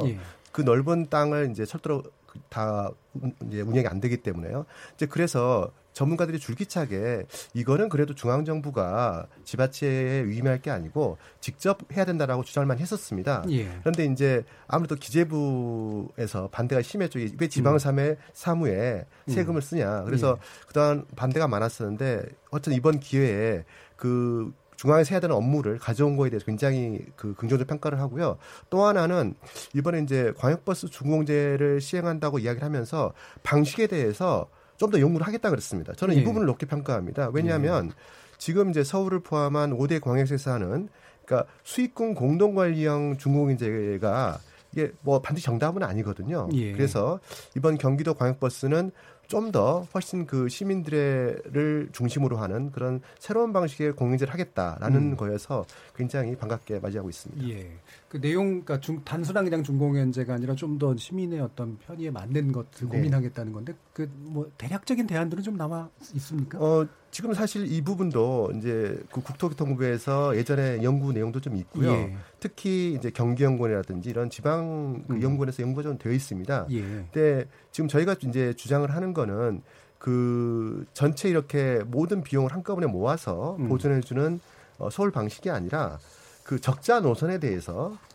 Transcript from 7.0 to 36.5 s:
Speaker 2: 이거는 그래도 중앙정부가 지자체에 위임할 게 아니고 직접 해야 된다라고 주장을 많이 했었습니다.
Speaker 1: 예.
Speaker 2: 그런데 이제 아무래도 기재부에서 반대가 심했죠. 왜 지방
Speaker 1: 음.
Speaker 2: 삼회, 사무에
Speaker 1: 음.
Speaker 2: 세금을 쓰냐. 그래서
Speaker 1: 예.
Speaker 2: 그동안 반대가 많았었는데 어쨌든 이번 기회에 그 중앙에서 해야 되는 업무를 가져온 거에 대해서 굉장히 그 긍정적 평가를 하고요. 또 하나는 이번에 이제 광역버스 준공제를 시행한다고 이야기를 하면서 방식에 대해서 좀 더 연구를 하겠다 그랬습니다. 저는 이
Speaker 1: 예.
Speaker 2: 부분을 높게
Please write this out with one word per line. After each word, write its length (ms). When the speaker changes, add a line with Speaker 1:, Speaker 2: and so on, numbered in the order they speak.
Speaker 2:
이거는 340
그래도 260
중앙정부가 1120
지자체에 800
위임할 340
게 100
아니고 460
직접 380
해야 80
된다라고 400
주장을 220
많이 160
했었습니다. 640
Speaker 1:
예. 320
Speaker 2:
그런데 240
이제 400
아무래도 260
기재부에서 1600
반대가 300
심했죠. 360
왜 80
지방 260
Speaker 1:
음. 40
Speaker 2:
삼회, 380
사무에 720
Speaker 1:
음. 60
Speaker 2:
세금을 300
쓰냐. 420
그래서 340
Speaker 1:
예. 280
Speaker 2:
그동안 400
반대가 320
많았었는데 800
어쨌든 240
이번 260
기회에 640
그 560
중앙에서 380
해야 60
되는 140
업무를 440
가져온 400
거에 100
대해서 160
굉장히 640
그 200
긍정적 300
평가를 340
하고요. 360
또 160
하나는 500
이번에 260
이제 360
광역버스 520
준공제를 920
시행한다고 580
이야기를 240
하면서 520
방식에 440
대해서 600
좀 140
더 100
연구를 260
하겠다 240
그랬습니다. 440
저는 220
이 20
Speaker 1:
예. 60
Speaker 2:
부분을 220
높게 200